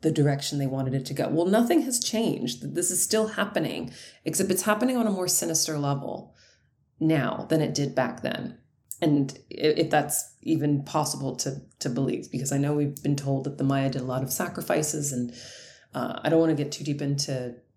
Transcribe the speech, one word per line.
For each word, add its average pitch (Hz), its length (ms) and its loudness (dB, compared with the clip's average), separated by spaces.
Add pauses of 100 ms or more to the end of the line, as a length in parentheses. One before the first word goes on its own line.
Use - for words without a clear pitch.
the 160 100 2
direction 143 480 2
they 139 80 0
wanted 131 280 -2
it 135 120 -2
to 139 80 -8
go. 139 140 -2
Well, 165 180 2
nothing 240 360 4
has 247 200 0
changed. 151 720 -2
This 175 160 0
is 180 100 0
still 220 280 2
happening, - 640 -2 (320)
except 190 260 0
it's 185 120 2
happening 226 340 2
on 226 100 2
a 202 60 2
more 180 160 -2
sinister 160 500 0
level 143 560 -2 (640)
now 151 500 2
than 156 120 2
it 147 160 0
did 143 180 0
back - 280 -2
then. - 360 -4 (420)
And 143 360 2 (140)
i-, - 40 -12
if 156 360 2
that's - 520 0
even 147 400 2
possible 139 540 -2
to, - 240 -4 (200)
to - 80 -4
believe, - 440 -2
because 139 180 -4
I 139 80 0
know 143 140 2
we've 147 300 0
been 143 140 2
told 139 280 -2
that 143 140 -6
the 139 60 0
Maya 135 260 2
did 127 120 -4
a - 20 -6
lot 131 180 -2
of 120 100 -4
sacrifices, 147 800 -2
and, 123 200 -4 (640)
uh, 123 300 -6
I - 40 0
don't 160 120 6
wanna 160 140 4
get 143 180 -4
too - 120 -10
deep 143 180 -4
into 139 520 -4 (220)